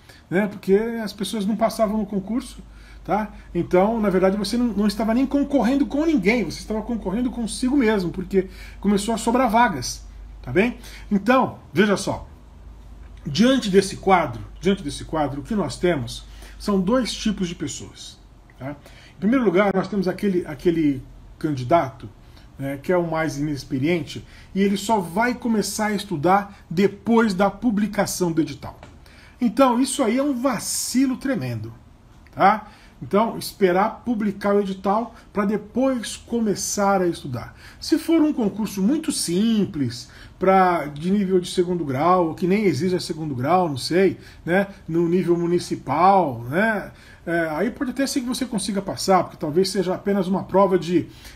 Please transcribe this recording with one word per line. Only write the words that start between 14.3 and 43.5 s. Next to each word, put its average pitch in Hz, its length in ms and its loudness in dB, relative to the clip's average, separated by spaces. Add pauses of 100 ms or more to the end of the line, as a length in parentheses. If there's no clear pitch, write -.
diante 190 220 0
desse 135 220 -8
quadro, 143 380 -2
o - 20 -12
que 226 100 -6
nós 160 220 -2
temos 151 480 -2 (340)
são 196 220 0
dois 226 320 0
tipos 196 340 -2
de 170 80 -6
pessoas, - 640 -12 (400)
tá? - 160 -10 (400)
Em - 60 -18
primeiro 240 240 4
lugar, 190 280 2
nós 185 140 -2
temos 190 220 -4
aquele, 185 380 -2
aquele 156 540 -2 (380)
candidato, 131 680 -2 (500)
né, 139 220 -8
que 185 120 -4
é 180 40 2
o 170 140 0
mais 160 280 -4
inexperiente, 143 840 -4 (300)
e 190 60 0
ele 202 160 2
só 214 240 0
vai 202 340 0
começar 220 520 -2
a 208 80 -2
estudar 190 640 0 (100)
depois 202 680 2
da 196 160 2
publicação 202 800 -2
do 160 120 0
edital. - 360 -8 (600)
Então, 247 400 4
isso 277 240 0
aí 226 140 2
é 269 40 0
um 285 120 0
vacilo 254 840 -2
tremendo, 123 560 -4 (580)
tá? 202 380 2 (340)
Então, 202 340 0
esperar 190 680 0
publicar 202 500 -2
o 202 60 4
edital 196 540 -2 (180)
pra 208 120 0
depois 226 720 -2
começar 202 840 0
a 175 60 2
estudar. - 480 -8 (240)
Se - 180 0
for 320 240 2
um 302 100 2
concurso 208 480 -2
muito 277 300 0
simples, 180 1000 0 (300)
pra, 180 480 4
de 147 240 -4
nível 190 300 2
de 175 100 -8
segundo 175 340 0
grau, 160 500 2
que 185 120 -4
nem 202 180 2
exija 175 360 2
segundo 156 340 -6
grau, 165 340 2